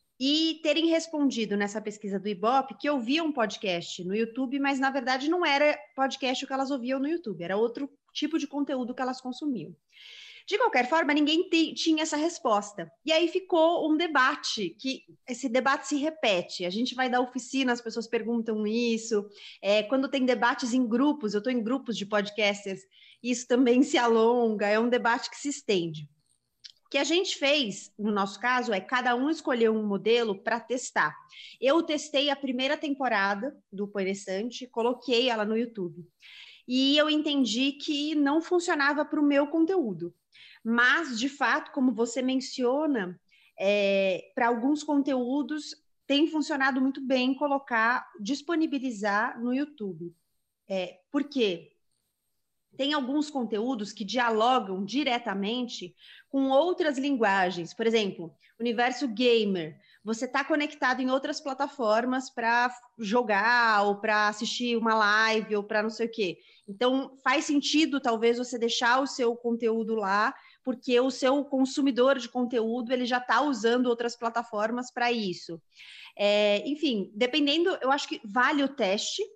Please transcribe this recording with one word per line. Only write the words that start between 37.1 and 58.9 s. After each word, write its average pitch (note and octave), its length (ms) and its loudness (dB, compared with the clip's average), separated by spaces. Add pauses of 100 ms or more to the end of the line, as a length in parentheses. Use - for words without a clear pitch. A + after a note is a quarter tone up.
que D4 420 -4
não D4 280 2
funcionava D4+ 640 0
pro D4+ 160 -2
meu C#4+ 240 4
conteúdo. D4 680 0 (480)
Mas, B3 560 2
de C4 120 -2
fato, C4+ 420 0
como B3+ 220 2
você A#3 260 -2
menciona, B3+ 960 -2 (400)
é, G3 760 2
pra A#3+ 140 2
alguns C4 360 0
conteúdos C#4 880 -2 (320)
tem C#4+ 200 2
funcionado C#4 520 0
muito C4+ 220 0
bem C4 320 2
colocar, C4+ 760 0 (140)
disponibilizar A#3+ 1200 -2
no B3 120 0
YouTube. G3 600 -6 (540)
É, F#3+ 300 -6 (120)
por C#4+ 140 -2
quê? G#3+ 460 -2 (1040)
Tem C#4 200 -2
alguns D4 360 -2
conteúdos A3+ 640 -4
que - 100 -10
dialogam A3 800 0
diretamente A#3 1120 -4 (360)
com C4+ 180 0
outras D#4 480 2
linguagens. G3 800 0
Por A3+ 120 -2
exemplo, F#3+ 460 0 (260)
universo A#3+ 480 -2